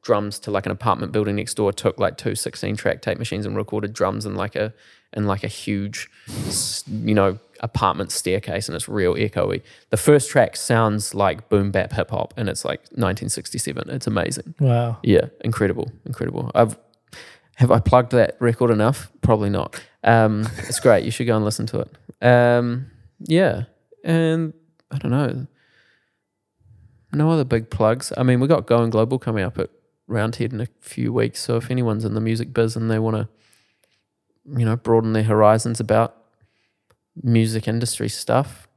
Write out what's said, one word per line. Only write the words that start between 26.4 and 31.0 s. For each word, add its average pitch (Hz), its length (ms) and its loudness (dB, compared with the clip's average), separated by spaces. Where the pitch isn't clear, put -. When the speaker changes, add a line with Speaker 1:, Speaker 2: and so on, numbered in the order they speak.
Speaker 1:
No 151 180 2
other 156 140 2
big 117 260 -2
plugs. 113 460 0
I 127 60 0
mean, 127 180 4
we 135 80 2
got 170 180 2
Going 117 240 4
Global 113 280 0
coming 110 260 -2
up - 140 -6
at 95 120 -4
Roundhead 117 460 -2
in 107 80 -6
a 120 80 -6
few 117 320 -6